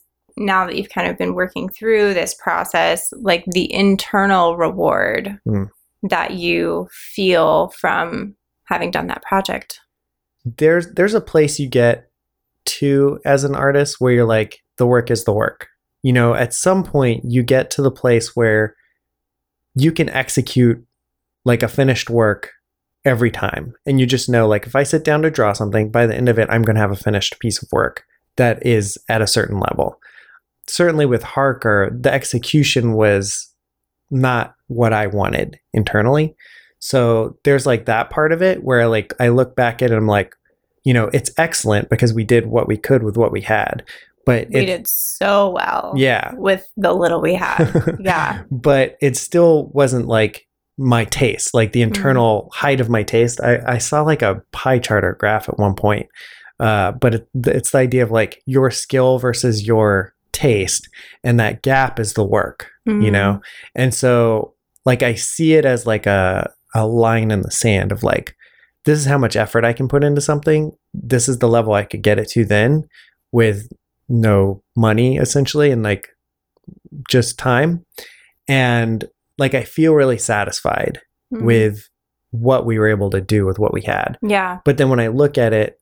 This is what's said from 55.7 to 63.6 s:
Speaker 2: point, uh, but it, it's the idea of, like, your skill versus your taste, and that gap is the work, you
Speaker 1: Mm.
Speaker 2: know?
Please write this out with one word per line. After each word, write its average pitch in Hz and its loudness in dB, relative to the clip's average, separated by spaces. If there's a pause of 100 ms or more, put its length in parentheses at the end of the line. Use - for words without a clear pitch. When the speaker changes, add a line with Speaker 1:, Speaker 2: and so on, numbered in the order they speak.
Speaker 2:
point, - -2 (520)
uh, 104 0
but 120 0
it, 110 -6 (180)
it's 143 0
the 139 2
idea 127 2
of, 110 -2
like, 113 -2
your 131 2
skill 127 0
versus 117 -2
your 104 2 (200)
taste, 107 -2 (360)
and 120 2
that 107 -2
gap 135 0
is 107 -4
the 107 0
work, - -2 (160)
you 220 0
Speaker 1:
Mm. 208 2
Speaker 2:
know? 202 2 (340)